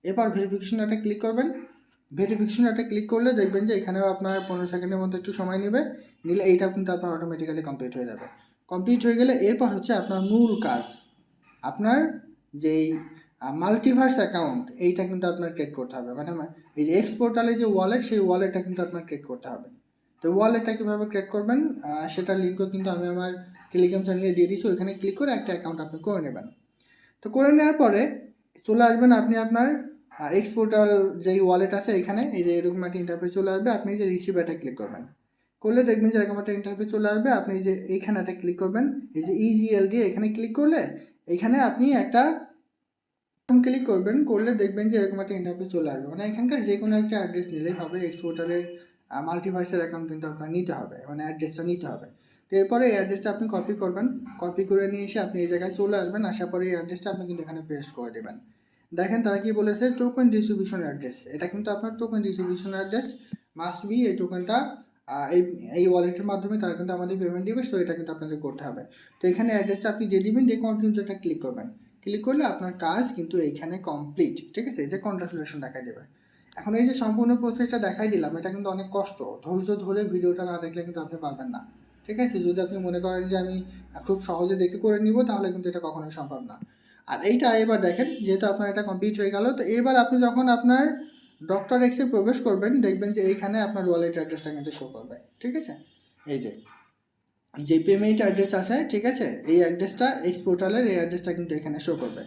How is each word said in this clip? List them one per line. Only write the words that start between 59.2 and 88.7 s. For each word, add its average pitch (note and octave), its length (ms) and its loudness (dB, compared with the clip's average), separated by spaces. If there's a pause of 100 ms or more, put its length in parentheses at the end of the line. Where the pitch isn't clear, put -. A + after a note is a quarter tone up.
তারা G3+ 160 2
কি A3 140 -2
বলেছে, G#3+ 380 2
টোকেন B3 380 2
ডিস্ট্রিবিউশন G#3 520 2
অ্যাড্রেস, C#3 340 -8 (120)
এটা D#3 200 -8
কিন্তু G#3 240 -6
আপনার A3 260 -4
টোকেন A3 260 -2
ডিস্ট্রিবিউশন F#3 520 -4
অ্যাড্রেস G3+ 400 -4 (420)
must F3 320 -8
be। G#3+ 60 -2
এই A3+ 220 4
টোকেনটা, F#3 600 -2 (300)
আহ, C#3+ 260 -4
এই, F3 420 2
এই F3+ 140 4
ওয়ালেটের F3+ 360 2
মাধ্যমে G3+ 340 -2
তারা F3+ 160 -2
কিন্তু F3+ 180 -6
আমাদের F3+ 260 -4
পেমেন্ট F3+ 280 -2
দিবে, A#3+ 160 -2 (100)
so G3+ 40 0
এটা F3 180 0
কিন্তু E3 180 -8
আপনাদের D#3 280 -8
করতে C#3+ 240 -8
হবে। B2 200 -10 (360)
তো F#3 80 2
এখানে A3+ 220 2
অ্যাড্রেসটা G3+ 380 0
আপনি G#3+ 180 -4
দিয়ে F#3+ 160 2
দিবেন, A3+ 240 4
দিয়ে A3+ 120 4
কন্টিনিউতে G#3+ 560 0
ক্লিক E3+ 280 -6
করবেন। - 280 -8 (320)
ক্লিক G#3 220 -6
করলে C#4 200 2
আপনার F#3 280 -4
কাজ F#3 420 -2
কিন্তু F3 240 -2
এইখানে D#3+ 400 -4
কমপ্লিট, D3 760 -4
ঠিক A#3+ 140 -4
আছে? G3 140 -6
এই C#3+ 60 -4
যে F#3+ 100 -6
কনগ্রাচুলেশন F3 600 -8
দেখা C3 200 -12
দেবে। A#2+ 200 -14 (560)
এখন G#3+ 180 -4
এই A#3+ 120 4
যে C4 80 2
সম্পূর্ণ A#3 420 2
প্রসেসটা A#3+ 420 -2
দেখাই G#3 300 0
দিলাম, D#3+ 280 0
এটা F3+ 140 -6
কিন্তু G3 200 -6
অনেক F#3+ 200 -6
কষ্ট, G3 320 -4 (220)
ধৈর্য F#3+ 320 0
ধরে G3 280 -2
ভিডিওটা F3+ 400 0
না F3 140 -4
দেখলে E3 240 -8
কিন্তু E3+ 180 -8
আপনি D#3+ 180 -10
পারবেন C#3 300 -8
না, - 240 -12 (340)
ঠিক G#3+ 140 -4
আছে? A#3+ 180 2
যদি F3 220 2
আপনি F#3 180 -2
মনে F3+ 220 -2
করেন F#3 280 -2
যে F#3+ 80 0
আমি F#3 280 -2 (420)
খুব F#3+ 160 0
সহজে F3+ 340 0
দেখে F#3 220 2
করে G#3+ 220 4
নিব, A3 220 4
তাহলে G3 300 0
কিন্তু F3+ 160 -4
এটা F3 140 -4
কখনোই D#3 280 -8
সম্ভব C#3 380 -10
না। A2+ 120 -16 (460)
আর - 180 -6
এইটা A#3+ 320 6
এবার A3 240 4
দেখেন, F#3+ 440 0
যেহেতু F#3+ 220 2
আপনার G3+ 220 0
এটা G3+ 140 -2